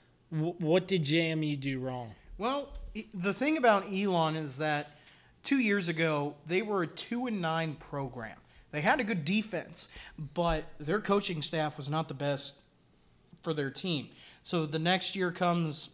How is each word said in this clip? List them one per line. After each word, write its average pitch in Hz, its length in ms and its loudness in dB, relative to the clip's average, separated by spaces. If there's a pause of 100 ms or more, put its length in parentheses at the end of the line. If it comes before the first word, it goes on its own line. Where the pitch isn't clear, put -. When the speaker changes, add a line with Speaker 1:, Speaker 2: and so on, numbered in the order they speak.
(320)
Speaker 1:
W-, 165 280 -2
what 180 280 4
did 185 160 2
J 160 280 2
M 160 120 0
U 147 140 0
do 135 220 -4
wrong? 127 320 -6 (260)
Speaker 2:
Well, 277 320 -2 (240)
e-, 214 200 -8
the 190 200 0
thing 302 240 2
about 208 340 6
Elon 180 440 2
is 147 220 -4
that 147 400 -2 (460)
two 277 160 4
years 202 300 4
ago, 156 460 2 (100)
they 180 160 2
were 208 220 0
a 156 40 0
two 247 400 -4
and 208 140 0
nine 160 340 0
program. 123 600 -8 (340)
They 147 100 -2
had 247 180 4
a 254 40 0
good 196 220 -2
defense, 180 640 -2 (460)
but 165 300 0 (140)
their 160 220 -2
coaching 196 400 2
staff 151 340 -2
was 143 140 -8
not 156 180 0
the 156 60 -8
best 143 460 -2 (840)
for 170 100 -2
their 143 200 -2
team. 151 380 -4 (340)
So 160 240 0
the 147 100 -2
next 180 380 2
year 185 160 0
comes, 170 640 0